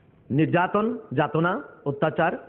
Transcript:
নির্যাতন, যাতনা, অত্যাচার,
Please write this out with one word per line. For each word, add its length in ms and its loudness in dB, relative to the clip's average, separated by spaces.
নির্যাতন, 680 2
যাতনা, 520 0
অত্যাচার, 460 0